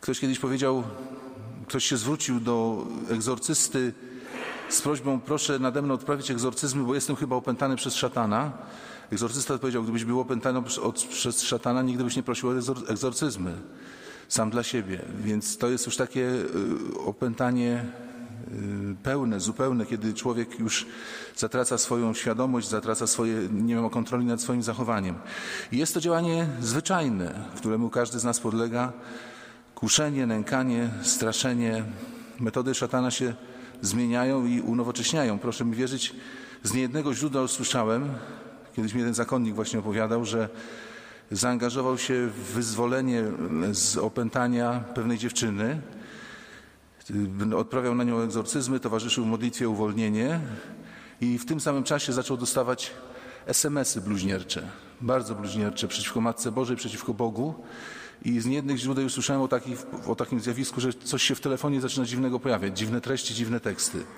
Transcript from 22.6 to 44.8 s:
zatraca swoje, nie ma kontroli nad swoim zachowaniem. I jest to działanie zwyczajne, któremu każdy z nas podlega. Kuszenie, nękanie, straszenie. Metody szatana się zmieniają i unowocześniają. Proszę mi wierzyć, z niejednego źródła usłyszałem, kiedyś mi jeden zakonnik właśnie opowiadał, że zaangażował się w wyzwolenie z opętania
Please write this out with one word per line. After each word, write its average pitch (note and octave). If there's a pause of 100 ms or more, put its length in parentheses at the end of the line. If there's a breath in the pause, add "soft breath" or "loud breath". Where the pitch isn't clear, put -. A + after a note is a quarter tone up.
zatraca A2
swoje, A2
nie A#2
ma A2+
kontroli B2
nad A#2
swoim B2
zachowaniem. A2 (580 loud breath)
I A#2+
jest D#3+
to F3
działanie E3 (140)
zwyczajne, A#2 (120)
któremu A2
każdy B2
z A2+
nas A#2
podlega. A#2 (840 loud breath)
Kuszenie, C#3
nękanie, A#2+ (120)
straszenie. A2+ (560 loud breath)
Metody B2
szatana B2+
się A#2+ (460 loud breath)
zmieniają B2
i A#2+
unowocześniają. A#2+
Proszę A#2+
mi A#2
wierzyć, B2+ (480 loud breath)
z A2
niejednego C3
źródła C3+
usłyszałem, B2 (680 loud breath)
kiedyś G#2+
mi B2
jeden A#2
zakonnik A#2
właśnie G#2+
opowiadał, A2
że A2 (840 loud breath)
zaangażował B2
się B2
w G2+
wyzwolenie A#2+ (480)
z -
opętania A#2+ (100)